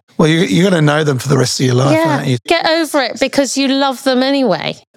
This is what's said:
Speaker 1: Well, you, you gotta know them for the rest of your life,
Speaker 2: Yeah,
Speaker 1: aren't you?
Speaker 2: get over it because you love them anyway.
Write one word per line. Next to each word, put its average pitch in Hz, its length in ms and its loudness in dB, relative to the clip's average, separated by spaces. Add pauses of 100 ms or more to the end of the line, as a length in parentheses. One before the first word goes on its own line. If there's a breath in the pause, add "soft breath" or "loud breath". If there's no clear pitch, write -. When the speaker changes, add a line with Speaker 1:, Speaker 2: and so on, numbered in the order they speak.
(200)
Speaker 1:
Well, 160 100 4
you, 165 120 2
you 175 220 2
gotta 185 180 2
know 151 220 2
them 143 140 0
for 120 100 -6
the 139 120 0
rest 127 200 -2
of 139 60 0
your 123 80 0
life, 131 240 2
Speaker 2:
Yeah, 320 200 0
Speaker 1:
aren't - 100 -6
you? 135 100 0 (100)
Speaker 2:
get 330 220 -2
over 320 320 0
it 233 180 -6
because 269 380 0
you 277 120 0
love 269 340 -2
them 254 180 0
anyway. 262 540 0 (220)